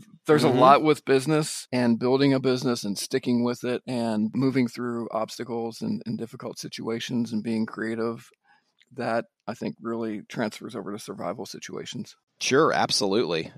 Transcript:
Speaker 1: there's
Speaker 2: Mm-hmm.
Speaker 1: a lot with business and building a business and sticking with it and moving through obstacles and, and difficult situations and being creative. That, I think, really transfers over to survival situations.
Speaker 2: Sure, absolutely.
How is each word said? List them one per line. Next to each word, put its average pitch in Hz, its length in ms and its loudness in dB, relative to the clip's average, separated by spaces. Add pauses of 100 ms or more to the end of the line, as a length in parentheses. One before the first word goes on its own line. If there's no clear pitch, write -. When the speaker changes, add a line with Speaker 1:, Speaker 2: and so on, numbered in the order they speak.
(260)
Speaker 1:
there's 151 200 6
Speaker 2:
Mm-hmm. 127 120 4
Speaker 1:
a 127 40 6
lot 135 220 10
with 151 200 2
business 143 640 2
and 120 300 2
building 135 340 4
a 131 60 2
business 123 460 0
and 101 120 -4
sticking 123 460 0
with 120 220 -2
it 123 200 -4
and 113 480 -2
moving 127 360 2
through 117 420 -6
obstacles 117 720 -6
and, 107 240 -4
and 107 120 -6
difficult 117 400 -12
situations 117 760 -6
and 107 100 -4
being 113 220 -2
creative. 113 640 -6 (640)
That, 117 320 -2 (220)
I 110 60 -6
think, 107 280 -6
really 113 480 -6
transfers 110 480 -8
over 101 160 -8
to 107 60 -10
survival 101 460 -8
situations. - 680 -12 (240)
Speaker 2:
Sure, 139 320 4
absolutely. 95 880 0